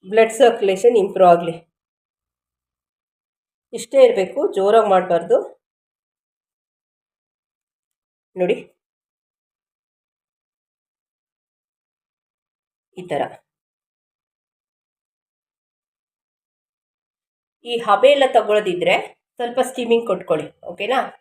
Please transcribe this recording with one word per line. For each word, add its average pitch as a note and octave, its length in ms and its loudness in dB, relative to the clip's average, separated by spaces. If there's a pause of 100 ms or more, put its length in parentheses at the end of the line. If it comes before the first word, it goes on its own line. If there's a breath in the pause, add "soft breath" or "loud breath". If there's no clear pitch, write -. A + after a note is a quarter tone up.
(120)
ಬ್ಲಡ್ A3 280 2
ಸರ್ಕ್ಯುಲೇಷನ್ A3+ 600 2
ಇಂಪ್ರೂವ್ F#3 300 4
ಆಗಲಿ. E3+ 220 0 (2250)
ಇಷ್ಟೇ C4+ 280 -2
ಇರಬೇಕು, G3 340 -2 (160)
ಜೋರಾಗಿ G#3 380 2
ಮಾಡಬಾರ್ದು. F3+ 420 0 (3000)
ನೋಡಿ F3+ 160 0 (4000)
ಈ - 100 -16
ಥರ. C3+ 120 -6 (4000)
ಈ A#3+ 100 -8 (120)
ಹಬೆ G3+ 300 4
ಎಲ್ಲ C4+ 100 2 (100)
ತಗೊಳ್ಳೋದಿದ್ರೆ G3+ 580 0 (440)
ಸ್ವಲ್ಪ A#3+ 300 -6
ಸ್ಟೀಮಿಂಗ್ A#3 420 -2
ಕೊಟ್ಕೊಳ್ಳಿ, E3 360 -4 (240)
ಓಕೆನಾ? - 280 -4 (220)